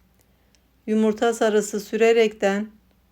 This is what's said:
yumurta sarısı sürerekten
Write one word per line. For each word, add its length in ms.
yumurta 460
sarısı 460
sürerekten 880